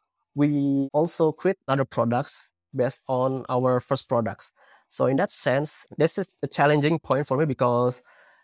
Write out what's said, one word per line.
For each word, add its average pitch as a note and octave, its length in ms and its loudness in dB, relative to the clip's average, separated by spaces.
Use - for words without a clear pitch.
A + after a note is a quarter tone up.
we C#3 560 2
also D#3+ 400 2
create F#3 240 -2
other C3+ 180 2
products A#2+ 680 -2
based C3 320 -2
on C3 400 -2
our B2+ 320 2
first - 280 -4
products. A2+ 440 -4
So - 180 -2
in C3+ 100 2
that F#3 140 0
sense, - 560 -4
this D#3+ 220 0
is - 240 -8
a D3 40 -4
challenging D3 540 2
point C#3 260 -2
for C3 100 -2
me D#3+ 100 0
because B2 560 0